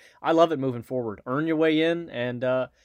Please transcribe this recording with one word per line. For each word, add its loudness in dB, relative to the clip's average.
I 2
love 6
it -4
moving -4
forward. -6
Earn -2
your 0
way 2
in, -2
and, -6
uh, 0